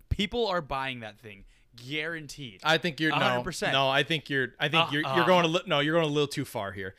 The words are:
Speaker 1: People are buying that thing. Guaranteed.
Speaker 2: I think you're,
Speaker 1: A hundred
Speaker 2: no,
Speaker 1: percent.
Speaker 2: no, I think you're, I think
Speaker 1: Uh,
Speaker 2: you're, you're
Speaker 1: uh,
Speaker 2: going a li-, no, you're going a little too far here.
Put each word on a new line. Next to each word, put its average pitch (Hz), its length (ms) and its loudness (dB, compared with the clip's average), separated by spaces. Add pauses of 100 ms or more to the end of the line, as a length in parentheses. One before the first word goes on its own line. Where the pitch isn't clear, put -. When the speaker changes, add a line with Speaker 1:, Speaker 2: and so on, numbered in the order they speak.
Speaker 1:
People 226 380 0
are 180 140 0
buying 135 380 -6
that 107 200 -14
thing. 98 260 -18 (320)
Guaranteed. 143 880 -8
Speaker 2:
I 160 120 4
think 160 220 -4
you're, 156 120 2
Speaker 1:
A 143 40 2
hundred 131 220 2
Speaker 2:
no, 123 60 -2
Speaker 1:
percent. 175 280 -4
Speaker 2:
no, 135 160 4
I 139 160 2
think 160 260 -4
you're, 135 200 0 (100)
I 147 80 0
think 151 200 2
Speaker 1:
Uh, 135 40 -8
Speaker 2:
you're, 143 120 0
you're 139 200 2
Speaker 1:
uh, - 20 4
Speaker 2:
going 180 200 6
a - 20 2
li-, 170 200 0
no, 151 120 2
you're 151 140 2
going 165 160 4
a - 20 -2
little 147 160 2
too 143 160 -6
far 101 300 -6
here. 95 240 -10